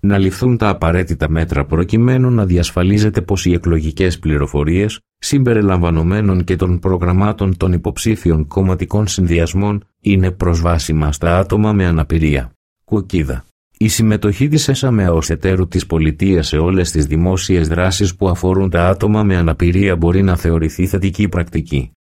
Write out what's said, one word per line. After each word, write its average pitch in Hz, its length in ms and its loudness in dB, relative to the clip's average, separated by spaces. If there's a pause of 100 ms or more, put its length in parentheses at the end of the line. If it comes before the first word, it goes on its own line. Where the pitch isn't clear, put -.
Να 101 160 2
ληφθούν 104 400 0
τα 107 120 0
απαραίτητα 85 600 0
μέτρα 78 360 -2
προκειμένου 117 640 0
να 110 140 2
διασφαλίζεται 92 760 0
πως 90 240 -2
οι 85 80 2
εκλογικές 82 680 0
πληροφορίες, 76 800 -2 (180)
συμπεριλαμβανομένων 95 1300 2
και 90 120 -2
των 90 240 0
προγραμμάτων 92 800 0
των 92 160 0
υποψήφιων 85 720 0
κομματικών 92 600 -2
συνδυασμών, 92 760 0 (180)
είναι 92 300 2
προσβάσιμα 82 800 0
στα 85 260 0
άτομα 107 360 0
με 95 120 2
αναπηρία. 78 680 0 (340)
Κουκίδα. 82 580 -4 (340)
Η 110 100 -20
συμμετοχή 107 600 0
της 151 200 0
εσαμε 120 420 0
ως 82 200 0
εταίρου 90 380 0
της 90 180 -4
πολιτείας 80 640 0
σε 76 100 -2
όλες 87 340 0
τις 73 140 0
δημόσιες 85 640 0
δράσεις 90 480 -2
που 95 140 0
αφορούν 92 400 0
τα 87 180 0
άτομα 104 360 2
με 98 120 2
αναπηρία 87 600 2
μπορεί 85 260 2
να 92 140 2
θεωρηθεί 82 500 0
θετική 95 440 -2
πρακτική. 80 600 -4 (120)